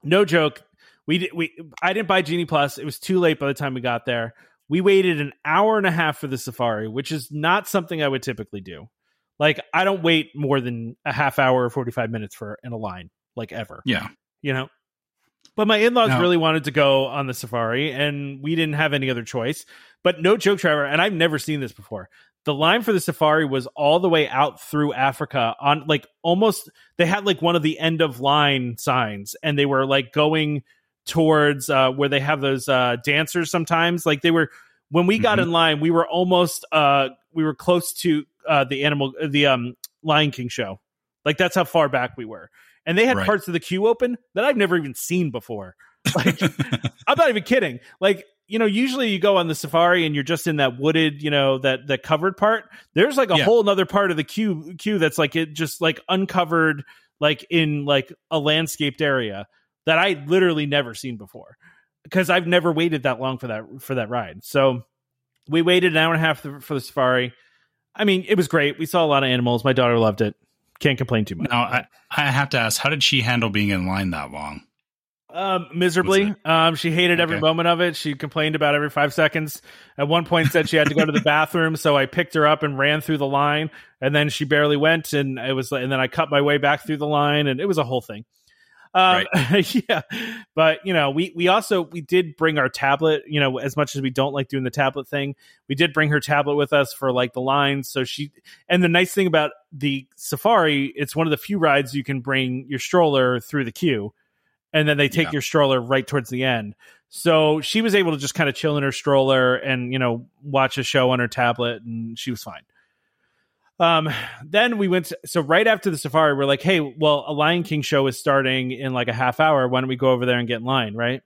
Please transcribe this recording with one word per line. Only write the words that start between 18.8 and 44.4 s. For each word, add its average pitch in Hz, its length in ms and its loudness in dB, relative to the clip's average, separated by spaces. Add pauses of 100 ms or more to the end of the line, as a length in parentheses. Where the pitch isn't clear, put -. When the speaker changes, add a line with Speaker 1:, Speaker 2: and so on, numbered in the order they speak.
Speaker 1:
any 135 180 -2
other 117 120 -4
choice. 123 420 -6 (380)
But 170 180 0
no 190 140 4
joke, 202 240 0
Trevor, 151 260 2
and 151 160 0
I've 202 120 0
never 160 240 2
seen 151 220 -4
this 127 120 -8
before. 98 380 -16 (360)
The 151 80 -2
line 165 280 2
for 220 100 -4
the 190 80 2
safari 156 460 2
was 131 220 -4
all 151 320 2
the 185 100 2
way 156 180 2
out 135 340 -2
through 147 320 -2
Africa 131 680 -2
on, 143 280 0
like, 151 200 -2 (160)
almost, 190 460 0 (280)
they 170 80 4
had, 196 200 -2
like, 196 160 0
one 170 140 2
of 165 60 2
the 156 180 0
end 160 220 -2
of 135 180 -2
line 139 600 2
signs, 107 640 -4
and 147 160 -2
they 143 60 2
were, 135 200 0
like, 135 260 0
going 151 520 0 (420)
towards, 151 640 2
uh, 135 220 4
where 139 180 -2
they 139 100 0
have 143 220 -2
those, 135 260 -2
uh, 123 360 2
dancers 156 480 -2
sometimes. 170 540 0
Like, 147 160 0
they 170 100 4
were, 165 180 2 (400)
when 175 180 2
we 220 120 2
got 214 180 2
Speaker 2:
Mm-hmm. 185 100 2
Speaker 1:
in 170 40 -4
line, 160 280 2
we 160 120 2
were 165 160 2
almost, 180 640 0
uh, 139 380 4 (220)
we 160 120 -2
were 156 120 0
close 175 460 0
to, 151 240 0 (220)
uh, 147 180 4
the 135 200 -4
animal, 139 280 0 (120)
the, 143 220 2
um, 127 280 0 (280)
Lion 151 280 2
King 120 180 -10
show. 98 300 -6 (440)
Like, 147 140 -2
that's 180 180 0
how 185 80 2
far 156 260 2
back 123 280 -4
we 117 80 -10
were. 95 240 -18 (380)
And 170 80 -2
they 226 120 4
had 254 100 2
Speaker 2:
Right. 190 80 -2
Speaker 1:
parts 202 220 0
of 175 60 -6
the 165 60 -2
queue 190 280 -2
open 240 300 0 (180)
that 214 100 0